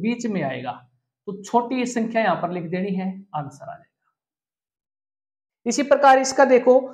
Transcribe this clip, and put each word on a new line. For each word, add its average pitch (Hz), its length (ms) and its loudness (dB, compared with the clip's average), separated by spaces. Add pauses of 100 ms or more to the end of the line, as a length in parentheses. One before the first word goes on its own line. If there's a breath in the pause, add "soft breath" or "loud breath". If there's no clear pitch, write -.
बीच 233 260 -4
में 190 160 -4
आएगा। 127 300 -6 (560)
तो 190 140 -12
छोटी 247 460 -2
संख्या 226 340 -2
यहां 180 140 2
पर 175 140 -4
लिख 180 160 -6
देनी 185 280 -4
है, 185 140 -4 (260)
आंसर 143 300 -10
आ - 20 -16
जाएगा। - 220 -18 (1800)
इसी 240 180 -2
प्रकार 277 340 6
इसका 262 280 2
देखो 254 260 6 (220 loud breath)